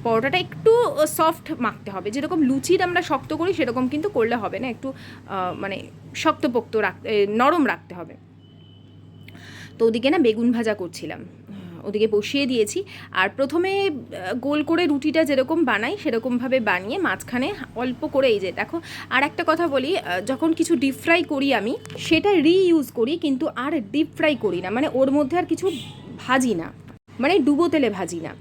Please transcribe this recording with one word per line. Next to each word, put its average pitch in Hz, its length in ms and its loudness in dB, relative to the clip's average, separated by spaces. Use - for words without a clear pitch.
পরোটাটা 233 340 2
একটু 370 340 2
সফট 320 520 0
মাখতে 208 320 -4
হবে, 190 200 -6
যেরকম 311 300 0
লুচির 277 400 2
আমরা 359 200 0
শক্ত 302 320 -2
করি 339 200 0
সেরকম 254 340 0
কিন্তু 302 220 -2
করলে 233 260 0
হবে 190 240 -4
না, 254 80 -6
একটু, 254 220 -8
আহ, 185 720 -8
মানে, 196 160 -6
শক্তপোক্ত 302 640 0
রাখ-, - 300 -2
এ, 208 220 4
নরম 262 380 4
রাখতে 180 280 -4
হবে। 175 180 -14
তো 226 80 4
ওদিকে 233 240 2
না 359 80 4
বেগুন 233 340 4
ভাজা 220 220 0
করছিলাম, 170 460 -8
ওদিকে 208 240 0
বসিয়ে 214 380 2
দিয়েছি। 247 380 0
আর 190 180 2
প্রথমে, 381 600 0
আহ, 214 440 -8
গোল 285 300 0
করে 330 220 2
রুটিটা 302 380 2
যেরকম 285 420 2
বানাই 240 380 0
সেরকমভাবে 247 560 0
বানিয়ে 208 380 0
মাঝখানে 285 560 -2
অল্প 254 320 -4
করে, 269 200 2
এই 214 120 4
যে 185 120 -4
দেখো, 330 300 -6
আর 269 140 2
একটা 294 240 -2
কথা 330 200 2
বলি, 277 300 0
আহ, 185 280 -4
যখন 269 280 0
কিছু 339 220 2
ডিপ 269 260 0
ফ্রাই 339 220 2
করি 277 300 0
আমি 226 240 -2
সেটা 330 340 2
রিইউজ 339 600 4
করি, 240 260 0
কিন্তু 277 280 -2
আর 262 160 -4
ডিপ 294 160 0
ফ্রাই 311 180 2
করি 185 260 -2
না, 185 80 -6
মানে 247 240 0
ওর 262 180 4
মধ্যে 294 260 0
আর 359 80 0
কিছু 349 260 -2
ভাজি 254 380 2
না, 165 120 -6
মানে 330 200 4
ডুবো 294 300 4
তেলে 277 200 2
ভাজি 175 300 -6
না 160 220 -10